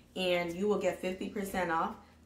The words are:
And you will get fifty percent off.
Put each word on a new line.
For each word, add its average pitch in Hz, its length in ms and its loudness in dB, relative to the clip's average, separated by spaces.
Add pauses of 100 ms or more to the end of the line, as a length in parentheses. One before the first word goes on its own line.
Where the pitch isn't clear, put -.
(160)
And 175 380 2
you 190 140 0
will 202 100 4
get 180 220 0
fifty 185 300 -4
percent 190 420 -2
off. 180 240 0 (300)